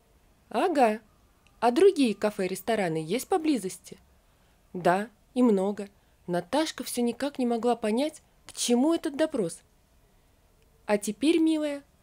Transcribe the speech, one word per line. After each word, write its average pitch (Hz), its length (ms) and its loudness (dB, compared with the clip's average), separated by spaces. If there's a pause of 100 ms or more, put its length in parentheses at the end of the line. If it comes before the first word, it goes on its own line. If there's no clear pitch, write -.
(500)
«Ага. 254 520 2 (580)
А 233 100 2
другие 277 460 4
кафе, 208 320 -2
рестораны 185 500 -2
есть 165 300 -4
поблизости?» 302 720 -2 (760)
«Да, 185 360 0 (260)
и 247 80 2
много». 202 460 0 (360)
Наташка 208 580 -4
всё - 180 -6
никак 240 360 -4
не 254 80 -2
могла 233 300 0
понять, 226 480 -4 (240)
к - 60 -20
чему 247 400 2
этот 320 220 -4
допрос. 214 460 -4 (1200)
«А 208 120 0
теперь, 262 400 0
милая, 302 460 0 (200)